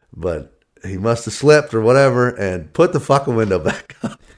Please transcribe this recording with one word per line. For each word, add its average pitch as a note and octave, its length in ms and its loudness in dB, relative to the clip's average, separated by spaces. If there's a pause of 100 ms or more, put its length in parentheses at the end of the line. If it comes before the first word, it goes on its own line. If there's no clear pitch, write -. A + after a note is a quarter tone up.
(120)
but D#2+ 420 -8 (300)
he F#2+ 140 -8
must A2+ 280 -2
have G#2+ 80 -8
slipped D3 400 4
or A2+ 60 2
whatever B2 500 4
and F#2 420 -6
put F3 200 2
the D3 80 -2
fucking C#3 360 0
window G2+ 240 0
back - 420 -8
up. - 180 -10 (180)